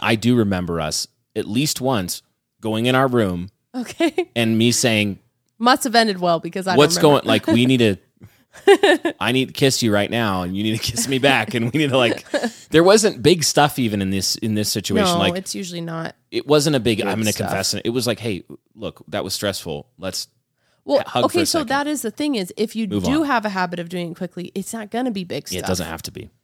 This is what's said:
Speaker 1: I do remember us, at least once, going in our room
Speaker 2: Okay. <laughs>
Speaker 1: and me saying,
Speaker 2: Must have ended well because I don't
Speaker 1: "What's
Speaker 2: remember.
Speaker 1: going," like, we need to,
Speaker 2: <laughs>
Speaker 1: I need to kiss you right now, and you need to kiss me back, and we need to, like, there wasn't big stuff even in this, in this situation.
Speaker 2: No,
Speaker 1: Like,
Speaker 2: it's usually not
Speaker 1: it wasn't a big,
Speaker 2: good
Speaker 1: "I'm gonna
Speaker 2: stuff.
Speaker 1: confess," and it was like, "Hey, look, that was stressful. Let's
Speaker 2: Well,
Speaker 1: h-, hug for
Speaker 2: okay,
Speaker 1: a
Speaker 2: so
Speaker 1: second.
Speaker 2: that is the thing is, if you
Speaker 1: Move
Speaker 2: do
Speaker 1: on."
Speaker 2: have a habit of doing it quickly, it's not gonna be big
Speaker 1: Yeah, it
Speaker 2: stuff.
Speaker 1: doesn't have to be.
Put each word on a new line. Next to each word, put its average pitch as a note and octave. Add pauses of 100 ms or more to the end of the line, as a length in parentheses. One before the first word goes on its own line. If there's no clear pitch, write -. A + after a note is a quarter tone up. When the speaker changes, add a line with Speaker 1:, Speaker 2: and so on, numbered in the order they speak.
Speaker 1:
I A2+
do A#2
remember F2+
us, D#2 (280)
at G#2+
least B2+
once, A2+ (400)
going A2
in B2+
our C3
room F#2+ (240)
Speaker 2:
Okay. D#4+
<laughs> -
Speaker 1:
and A2+
me A#2
saying, G#2+ (400)
Speaker 2:
Must B3
have A3+
ended A3
well F3
because F3+
I F#3
don't F3
Speaker 1:
"What's D#3+
Speaker 2:
remember. D3
Speaker 1:
going," -
like, A2
we A#2
need C3
to, G#2+ (680)
Speaker 2:
<laughs> F#4+
Speaker 1:
I G#2+
need C3
to -
kiss C3+
you A2+
right G2+
now, G2+
and F2+
you G2+
need A2
to -
kiss A#2+
me C3+
back, A#2+
and A#2+
we D3+
need D3
to, B2+
like, A#2 (440)
there D#3+
wasn't G3
big D#3+
stuff C#3+
even G#2+
in F#2+
this, F#2+
in A2
this G#2
situation. F3+
Speaker 2:
No, E3+
Speaker 1:
Like, F3+
Speaker 2:
it's F#3+
usually F3
not E3 (160)
Speaker 1:
it -
wasn't D3
a C3
big, A2
Speaker 2:
good G2+
Speaker 1:
"I'm G2+
gonna G#2+
Speaker 2:
stuff. G2
Speaker 1:
confess," F#2+
and G#2
it -
was A#2+
like, A2
"Hey, G#2+ (320)
look, G2+
that G2+
was F#2+
stressful. F2 (100)
Let's F2+ (580)
Speaker 2:
Well, -
Speaker 1:
h-, -
hug -
for -
Speaker 2:
okay, E4+
Speaker 1:
a D#4
Speaker 2:
so E4
Speaker 1:
second. B3+
Speaker 2:
that C#4
is D4
the A3
thing D4
is, F#3
if A3+
you A3
Speaker 1:
Move G3
Speaker 2:
do C#4
Speaker 1:
on." D4
Speaker 2:
have A#3+
a G#3
habit F3+
of E3+
doing F3
it -
quickly, F3+
it's -
not A3
gonna B3
be F#3+
big D3
Speaker 1:
Yeah, F#3+
it -
Speaker 2:
stuff. -
Speaker 1:
doesn't E2+
have D#2+
to -
be. - (140)